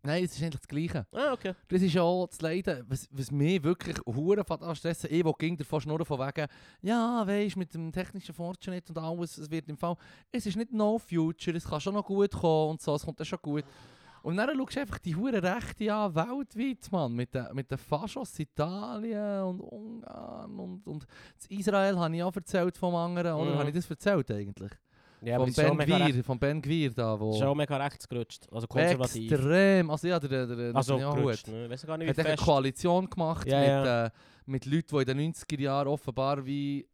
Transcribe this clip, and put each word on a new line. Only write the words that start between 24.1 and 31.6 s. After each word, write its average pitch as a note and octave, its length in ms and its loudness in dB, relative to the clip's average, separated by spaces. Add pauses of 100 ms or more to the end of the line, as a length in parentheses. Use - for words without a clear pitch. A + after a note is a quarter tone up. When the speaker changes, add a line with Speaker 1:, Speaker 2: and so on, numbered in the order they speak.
Speaker 1:
eigentlich? G2+ 400 -6 (520)
Speaker 2:
Ja, A#2+ 140 0
aber B2+ 100 6
Speaker 1:
Vom B2+ 80 0
Speaker 2:
das - 100 2
ist D#3 40 8
schon D3+ 100 4
Speaker 1:
Ben D3 100 2
Speaker 2:
mega - 160 6
Speaker 1:
Gvir, D3 120 4
Speaker 2:
recht-, B2 100 2
Speaker 1:
vom B2+ 120 0
Ben C#3+ 240 0
Gvir D3 300 2
da, A2 260 0
wo G#2+ 140 0
Speaker 2:
schon C3+ 240 2
mega D3 220 0
rechtsgerutscht, - 760 -6
also A2+ 140 -6
konservativ. B2+ 680 2
Speaker 1:
Extrem, E3+ 580 6
also D#3 180 -2
ja, E3+ 120 2
der, C3 260 -2
der, A#2+ 100 -6
der A#2+ 200 -2
Speaker 2:
Also C3 200 2
Speaker 1:
Netanyahu C#3+ 200 0
Speaker 2:
gerutscht, C3+ 320 0
Speaker 1:
hat, A2 60 -10
Speaker 2:
ne? A#2 160 -10